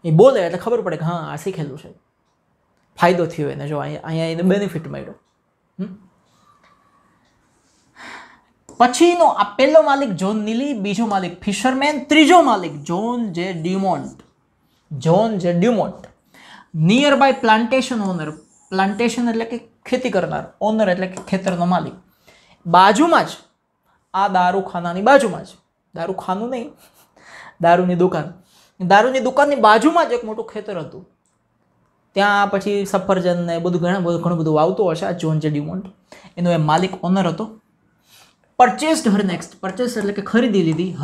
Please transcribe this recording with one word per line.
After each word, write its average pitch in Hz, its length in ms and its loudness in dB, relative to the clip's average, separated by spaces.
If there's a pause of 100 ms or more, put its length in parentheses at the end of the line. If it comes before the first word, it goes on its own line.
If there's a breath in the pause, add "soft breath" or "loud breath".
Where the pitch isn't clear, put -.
એ 170 60 -2
બોલે 220 300 6
એટલે 175 180 -4
ખબર 233 220 -2
પડે 170 160 -6
કે 160 80 -8
હા, 160 280 -6
આ 147 40 -10
શીખેલું 156 420 -10
છે. - 140 -20 (1080)
ફાયદો 175 260 2
થયો 147 240 -6
એને, 139 180 -10
જો 151 100 -6
અહીંયા, 143 260 -10
અહીંયા 160 220 -4
એને 165 160 -4
બેનિફિટ 185 460 0
મળ્યો. 139 260 -14 (680)
હમ? 190 160 -12 (2750 loud breath)
પછીનો 339 460 4
આ 208 320 0
પહેલો 302 260 6
માલિક 277 280 0
જ્હોન 190 260 -4
નીલી, 226 360 -4
બીજો 202 340 -4
માલિક 190 340 -4
ફિશરમેન, 262 640 -2
ત્રીજો 311 380 6
માલિક 175 400 -2
જ્હોન 214 500 -6
જે 180 200 -6
ડ્યુમોન્ટ. 175 680 -4 (680)
જ્હોન 185 460 2
જે 175 140 0
ડ્યુમોન્ટ. 185 600 0 (640 loud breath)
Nearby 262 580 4 (100)
plantation 233 640 0
owner. 156 240 -6 (380)
પ્લાન્ટેશન 214 580 -2
એટલે 226 160 -4
કે 233 140 -10 (280)
ખેતી 254 240 -2
કરનાર, 151 340 -4 (160)
ઓનર 214 280 0
એટલે 180 180 -2
કે - 220 -14
ખેતરનો 185 380 -2
માલિક. 160 260 -2 (760 soft breath)
બાજુમાં 208 580 4
જ, - 40 -8 (840)
આ 196 140 0
દારૂખાનાની 180 760 -2
બાજુમાં 233 420 4
જ, - 40 -20 (460)
દારૂખાનું 190 560 -8
નહીં, 254 220 -10 (880 loud breath)
દારૂની 175 340 4
દુકાન. 170 480 -2 (460 soft breath)
દારૂની 247 320 4
દુકાનની 277 360 2
બાજુમાં 233 520 4
જ 240 40 -2
એક 240 120 -4
મોટું 214 220 -10
ખેતર 202 320 -10
હતું. 156 300 -14 (1040)
ત્યાં 202 380 2
પછી 202 340 -2
સફરજન 185 600 -2
ને 170 120 -4
બધું 175 220 -2
ઘણા 180 180 -2
બધું, 170 220 -2
ઘણું 170 180 -2
બધું 156 160 0
વાવતો 180 360 2
હશે 160 160 -4
આ 196 40 -4
જ્હોન 160 280 -2
જે 151 120 -2
ડ્યુમોન્ટ. 156 340 -6 (520 loud breath)
એનો 175 140 0
એ 170 60 2
માલિક, 165 480 0
ઓનર 180 240 0
હતો. 214 320 -8 (1000 soft breath)
Purchased 247 540 2
her 202 80 2
next. 180 440 -6
Purchased 220 320 -4
એટલે 202 140 -4
કે 202 100 -6
ખરીદી 220 400 2
લીધી. 165 420 -2